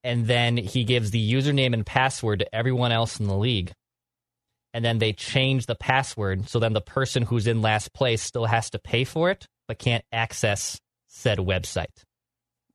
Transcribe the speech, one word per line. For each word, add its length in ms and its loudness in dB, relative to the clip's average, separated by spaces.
And 240 0
then 300 2
he 260 -2
gives 280 2
the 220 2
username 400 2
and 120 -2
password 540 0
to 160 -2
everyone 360 2
else 280 0
in 80 -2
the 100 0
league. 340 0
And 80 -2
then 140 2
they 160 2
change 540 0
the 80 -4
password, 720 -2
so 100 0
then 140 2
the 80 0
person 420 -2
who's 220 0
in 160 2
last 320 0
place 300 0
still 220 -4
has 260 0
to 80 -8
pay 240 0
for 260 0
it, 180 -4
but 100 -8
can't 340 0
access 680 -2
said 300 -2
website. 680 -4